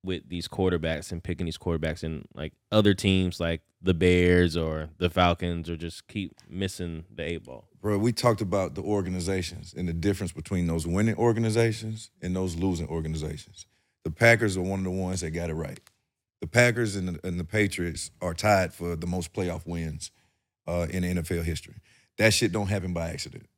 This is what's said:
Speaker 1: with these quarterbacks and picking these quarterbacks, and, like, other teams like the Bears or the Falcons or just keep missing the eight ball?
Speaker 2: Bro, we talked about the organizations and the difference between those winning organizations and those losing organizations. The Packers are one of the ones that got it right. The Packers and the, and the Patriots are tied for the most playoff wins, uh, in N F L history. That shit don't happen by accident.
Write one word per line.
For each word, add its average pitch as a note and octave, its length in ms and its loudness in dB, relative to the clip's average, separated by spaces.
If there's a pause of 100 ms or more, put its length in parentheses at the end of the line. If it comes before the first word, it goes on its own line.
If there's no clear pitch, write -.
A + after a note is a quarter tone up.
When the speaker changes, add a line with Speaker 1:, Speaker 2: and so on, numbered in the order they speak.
Speaker 1:
with F#2 240 -6
these E2+ 200 -6
quarterbacks E2 640 0
and E2+ 120 -8
picking F2 220 -4
these D#2+ 100 -6
quarterbacks, D#2+ 460 -2
and, D#2+ 320 -8
like, D#2 180 -10 (180)
other - 220 8
teams F#2+ 480 2
like E2 220 -2 (180)
the F#2 140 4
Bears F2+ 600 6
or D#2+ 440 -4
the F2+ 100 0
Falcons E2+ 640 0
or E2+ 80 -6
just E2 300 -12
keep G2 240 -8 (180)
missing F2 540 -6 (100)
the D#2+ 80 -10
eight D#2+ 220 -6
ball? - 240 -18 (120)
Speaker 2:
Bro, G#2 180 0
we A#2 140 2
talked A2+ 300 2
about F#2+ 320 -2
the - 80 -8
organizations F#2 920 -2
and F2+ 140 -4
the E2 60 -2
difference F#2 380 0
between F2 340 -2
those E2 200 -2
winning G2+ 300 2
organizations A2 920 0 (100)
and F2+ 160 -2
those F#2 200 -2
losing E2+ 320 0
organizations. D#2 800 -6 (380)
The E2+ 60 -4
Packers A2 480 4
are F2+ 40 0
one F#2+ 180 -2
of F#2 40 -2
the F#2 60 -2
ones F#2 320 -2
that D#2+ 80 -4
got E2+ 180 -4
it D#2+ 60 -2
right. D#2+ 260 -8 (600)
The - 60 -8
Packers A#2 480 4
and F#2 120 -2
the, F2 180 -8
and F2 140 -4
the E2+ 40 -4
Patriots F2 680 -2 (100)
are F2 140 -4
tied F#2+ 400 2
for E2+ 220 -4
the E2 100 -6
most F2 260 -4
playoff F2 340 -4
wins, E2 440 -6 (560)
uh, E2+ 240 -2
in F#2 140 -2
N F2+ 120 0
F E2 140 -4
L E2+ 120 -2
history. E2 340 -6 (420)
That G#2+ 160 6
shit G#2 180 2
don't G2+ 160 0
happen F#2 240 -2
by E2 160 -4
accident. - 380 -12 (120)